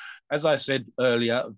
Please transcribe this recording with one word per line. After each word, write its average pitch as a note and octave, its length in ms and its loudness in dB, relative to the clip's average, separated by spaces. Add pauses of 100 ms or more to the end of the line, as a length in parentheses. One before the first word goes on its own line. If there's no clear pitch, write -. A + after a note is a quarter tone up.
(300)
as D3+ 160 0
I D3+ 100 2
said C3+ 300 0 (120)
earlier, A#2+ 460 2 (140)